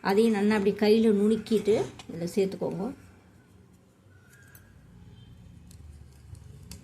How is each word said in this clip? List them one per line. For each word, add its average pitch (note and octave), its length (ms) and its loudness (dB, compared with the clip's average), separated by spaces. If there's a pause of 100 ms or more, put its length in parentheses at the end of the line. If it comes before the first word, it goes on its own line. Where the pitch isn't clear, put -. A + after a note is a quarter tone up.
அதையும் G#3+ 340 2
நல்லா G#3 180 2
அப்படி G3+ 200 0
கையில A3 380 4
நுணுக்கிட்டு G#3 600 0 (260)
இதுல E3+ 260 -10
சேர்த்துக்கோங்க. F3+ 580 -4 (4000)